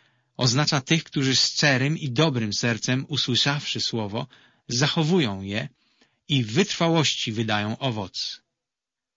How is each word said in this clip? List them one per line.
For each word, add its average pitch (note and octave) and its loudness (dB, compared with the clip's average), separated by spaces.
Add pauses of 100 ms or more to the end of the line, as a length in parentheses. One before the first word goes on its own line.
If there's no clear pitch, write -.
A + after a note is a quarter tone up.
(360)
oznacza C3 2
tych, D#3+ 0
którzy C3 0
szczerym C#3+ 2
i D3 -6
dobrym A#2+ 2
sercem, B2+ -2
usłyszawszy C#3+ -2
słowo, G#2+ -4 (420)
zachowują C#3+ 0
je G#2 -6 (600)
i C3 2
w G#2+ -6
wytrwałości E3 2
wydają G#2+ -2
owoc. G#2+ -6 (760)